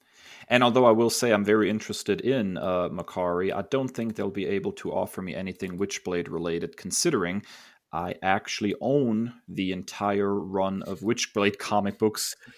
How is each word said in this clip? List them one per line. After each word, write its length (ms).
And 160
although 220
I 60
will 180
say 220
I'm 120
very 260
interested 520
in, 360
uh, 300
Mercari, 680
I 100
don't 260
think 260
they'll 160
be 160
able 260
to 200
offer 280
me 140
anything 420
Witchblade 520
related, 480
considering 640
I 320
actually 560
own 540
the 240
entire 600
run 500
of 180
Witchblade 560
comic 420
books 340